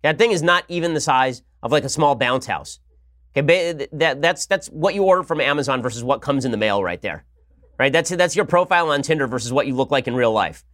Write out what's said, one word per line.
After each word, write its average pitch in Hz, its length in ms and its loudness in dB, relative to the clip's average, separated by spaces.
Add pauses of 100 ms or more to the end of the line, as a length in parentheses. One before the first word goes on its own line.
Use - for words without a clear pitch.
That 156 160 2
thing 226 140 4
is 165 100 0
not 175 260 4
even 170 240 -2
the 151 80 -2
size 131 420 0 (200)
of, 117 100 -2
like, 143 120 2
a 135 40 -6
small 147 280 2
bounce 127 280 0
house. 76 360 -8 (520)
Okay, - 80 0
ba-, 165 380 2
th-, 139 140 -8
that, 147 280 0
that's, 175 240 0
that's 190 220 -2
what 160 280 -2
you 196 100 0
order 185 180 4
from 160 180 -4
Amazon 135 400 0
versus 117 240 -6
what 127 160 0
comes 139 240 -2
in 127 60 -2
the 110 80 -2
mail 101 260 0
right 87 160 -4
there. 85 240 -8 (540)
Right? 135 140 2
That's, 165 180 0
that's 175 260 0
your 208 80 0
profile 175 460 2
on 143 100 0
Tinder 143 260 -2
versus 120 280 -6
what 139 120 2
you 135 80 -4
look 131 160 -2
like 135 160 0
in 120 80 -4
real 120 180 2
life. 92 420 -2